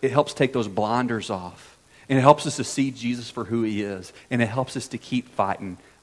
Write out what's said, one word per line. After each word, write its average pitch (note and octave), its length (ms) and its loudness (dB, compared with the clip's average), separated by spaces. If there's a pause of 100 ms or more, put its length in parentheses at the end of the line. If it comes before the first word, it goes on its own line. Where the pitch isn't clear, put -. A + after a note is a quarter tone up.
it C3+ 80 2
helps D3 240 2
take C3+ 180 2
those A#2 140 0
blinders A2 640 -2
off. F2+ 460 -10 (320)
And C3+ 100 4
it B2+ 40 4
helps C#3+ 220 8
us D3+ 120 -4
to A#2+ 80 -4
see C3+ 260 -2
Jesus A#2+ 400 -6
for A#2 140 -6
who A#2 180 -2
he G#2+ 200 -2
is. G2 300 -8 (200)
And A#2+ 100 4
it A2+ 60 2
helps B2 280 -4
us A#2+ 120 -8
to A#2 100 -8
keep B2 300 -4
fighting F#2+ 500 -4 (240)